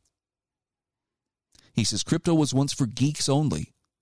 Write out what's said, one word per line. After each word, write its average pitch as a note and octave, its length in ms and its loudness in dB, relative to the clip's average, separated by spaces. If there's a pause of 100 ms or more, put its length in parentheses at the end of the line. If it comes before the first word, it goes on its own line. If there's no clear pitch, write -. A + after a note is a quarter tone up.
(1700)
He A2+ 120 0
says, G#2 180 -2
crypto E3 300 0
was D3+ 200 2
once C3+ 200 0
for C#3 120 -2
geeks C#3 440 -2
only. C3+ 440 0 (280)